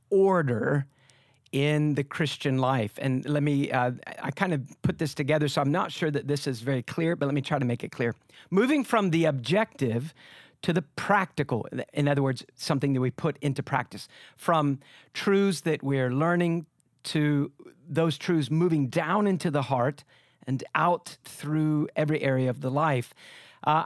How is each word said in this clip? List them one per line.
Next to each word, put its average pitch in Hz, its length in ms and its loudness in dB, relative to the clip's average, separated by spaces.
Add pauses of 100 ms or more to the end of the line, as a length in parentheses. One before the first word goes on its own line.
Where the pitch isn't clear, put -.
(100)
order 143 760 2 (640)
in 151 420 2
the 143 100 -2
Christian 139 540 -2
life. 127 400 0
And 131 300 -2
let 147 140 0
me, 143 280 0
uh, 127 220 0 (300)
I - 80 -6
kind 185 220 -2
of 143 80 0 (220)
put - 160 0
this 151 160 -4
together, 151 340 0
so 147 120 -2
I'm 139 100 2
not 180 220 0
sure 156 180 -2
that 143 180 -4
this 143 180 -2
is 123 140 -4
very 127 220 -2
clear, 165 340 -2
but 143 100 -2
let 139 80 0
me 139 80 0
try 147 160 -2
to 135 60 -2
make 120 200 -2
it - 80 -10
clear. 117 220 -2 (360)
Moving 254 340 4
from 202 260 2
the 165 140 2
objective 139 920 -2 (500)
to 180 80 2
the 165 100 0
practical, 147 840 0 (260)
in 143 160 2
other 143 140 2
words, 131 200 0 (120)
something 135 400 0
that 127 60 0
we 127 100 0
put - 320 -4
into 139 200 -2
practice, - 460 -4 (280)
from 147 440 2 (320)
truths 196 480 2
that 160 220 -2
we're 135 280 0
learning 170 540 0 (380)
to 147 500 0 (340)
those 156 300 0
truths 156 340 0
moving 156 380 2
down 170 380 0
into 180 240 0
the 143 100 0
heart 131 440 -2 (420)
and 127 180 -4 (100)
out - 480 0
through 151 720 -2
every 151 280 0
area 131 260 2
of 120 140 -4
the 127 80 -4
life. 143 420 0 (500)
Uh, 156 240 2